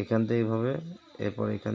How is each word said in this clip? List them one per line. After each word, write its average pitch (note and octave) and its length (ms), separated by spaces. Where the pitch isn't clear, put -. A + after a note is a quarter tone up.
এখান A2+ 240
থেকে A#2 160
এইভাবে, A2+ 300
এরপর G#2+ 220
এখান G#2+ 180